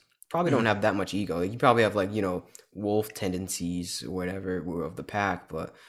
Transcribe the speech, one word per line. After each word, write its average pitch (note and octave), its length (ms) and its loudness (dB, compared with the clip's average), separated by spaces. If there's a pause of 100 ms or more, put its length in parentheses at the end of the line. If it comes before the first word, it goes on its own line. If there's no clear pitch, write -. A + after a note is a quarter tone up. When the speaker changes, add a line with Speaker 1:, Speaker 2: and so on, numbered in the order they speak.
(300)
Speaker 1:
Probably E3 220 2
don't B2+ 120 4
Speaker 2:
Mm. A2+ 40 4
Speaker 1:
have G2+ 140 4
that G#2 140 4
much F#2+ 180 -2
ego. F2 260 -2
Like, F#2 120 0
you A#2 60 -8
probably A#2+ 260 6
have, G2+ 120 4
like, G2 160 2
you G#2+ 100 0
know, F2+ 240 0 (280)
wolf G#2 400 0
tendencies F2+ 880 -4
or B1+ 80 -8
whatever, F#2 480 -4
w-, E2+ 240 -4
of D2+ 140 -8
the D#2+ 60 -10
pack, G2 440 -2
but D#2+ 280 -8 (140)